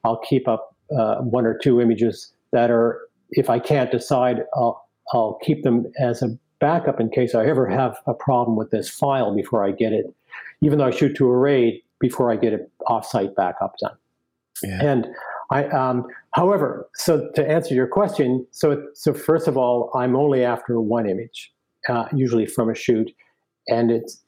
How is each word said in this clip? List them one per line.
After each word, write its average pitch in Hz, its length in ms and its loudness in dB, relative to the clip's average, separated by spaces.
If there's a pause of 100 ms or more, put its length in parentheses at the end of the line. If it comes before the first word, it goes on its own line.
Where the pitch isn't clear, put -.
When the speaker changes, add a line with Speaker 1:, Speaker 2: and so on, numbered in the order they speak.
Speaker 1:
I'll 113 160 0
keep - 280 0
up, 113 280 -4 (220)
uh, 107 200 0
one 123 280 0
or 113 120 0
two 123 240 4
images 113 500 0 (200)
that 120 200 2
are, 117 280 2 (320)
if 135 180 0
I 120 100 4
can't 135 320 0
decide, 123 520 0 (120)
I'll, 120 320 -2 (260)
I'll 110 300 0
keep 151 200 -2
them 120 360 0
as 120 220 0
a 120 80 -2 (300)
backup 156 400 0
in 113 100 0
case 123 240 -2
I 113 140 2
ever 131 200 2
have 123 380 -2
a 123 80 -2
problem 120 420 0
with 107 140 -4
this 104 200 -2
file 127 460 0
before 101 300 0
I 98 60 0
get 107 200 0
it, 107 140 -2 (560)
even 147 160 4
though 139 80 4
I 123 60 2
shoot 139 240 0
to 135 120 4
a 123 80 4
raid, 127 460 2 (180)
before 123 320 0
I 107 40 0
get 107 180 0
it - 160 -6 (180)
offsite 107 480 -2
backup 95 440 -2
done. - 160 -6 (680)
Speaker 2:
Yeah. 95 200 -4
Speaker 1:
And 139 240 2 (440)
I, 139 140 0
um, 127 400 -2 (280)
however, 170 640 0
so 156 380 0
to 151 160 0
answer 156 240 0
your 127 140 2
question, 131 640 0
so, 147 320 0 (100)
so - 200 0
first 160 340 0
of 135 100 0
all, 123 380 2
I'm 127 200 2
only 139 300 4
after 120 340 -2
one 110 300 0
image, - 420 -8 (380)
uh, 117 240 -2
usually 120 320 2
from 113 240 0
a 113 60 -2
shoot, 113 360 0 (560)
and 117 240 2
it's, - 360 -4